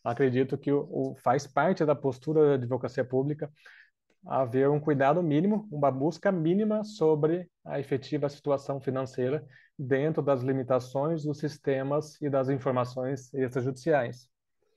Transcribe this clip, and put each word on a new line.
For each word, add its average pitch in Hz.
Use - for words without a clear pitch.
acredito 127
que 139
o, 143
o, 135
faz 135
parte 165
da 147
postura 147
da 143
advocacia 123
pública 143
haver 131
um 147
cuidado 147
mínimo, 180
uma 143
busca 196
mínima 202
sobre 160
a 147
efetiva 139
situação 139
financeira 131
dentro 143
das 135
limitações 135
dos 147
sistemas 147
e 147
das 135
informações 127
extrajudiciais. 127